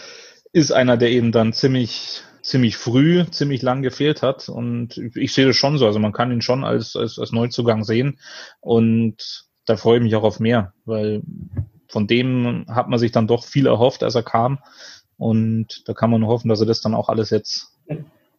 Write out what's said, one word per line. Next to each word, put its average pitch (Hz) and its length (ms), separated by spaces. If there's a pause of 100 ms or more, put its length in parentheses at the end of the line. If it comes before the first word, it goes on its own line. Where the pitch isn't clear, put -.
(520)
ist 156 200
einer, 123 240
der 117 140
eben 117 220
dann 113 200
ziemlich, - 720 (200)
ziemlich 123 360
früh, 156 520
ziemlich 143 300
lang 131 220
gefehlt 139 400
hat. 131 260
Und 120 480 (180)
ich - 200
sehe 135 120
das 123 100
schon 143 200
so. 131 100
Also 107 120
man 107 140
kann 123 200
ihn 117 80
schon 127 240
als, 117 320
als, 113 220
als 110 140
Neuzugang 117 520
sehen. 117 340 (420)
Und 113 840 (200)
da 110 100
freue 113 220
ich 123 40
mich 110 140
auch 107 80
auf 104 160
mehr, 110 320 (140)
weil 107 340 (680)
von 107 180
dem 120 640
hat 120 200
man 123 100
sich 117 140
dann 113 140
doch 117 180
viel 139 220
erhofft, 120 360
als 117 120
er 120 80
kam. 123 360 (640)
Und 113 640
da 113 60
kann 113 160
man 113 140
nur 110 80
hoffen, 117 180
dass 110 120
er 110 60
das 113 140
dann 110 140
auch 113 160
alles 110 180
jetzt - 480 (640)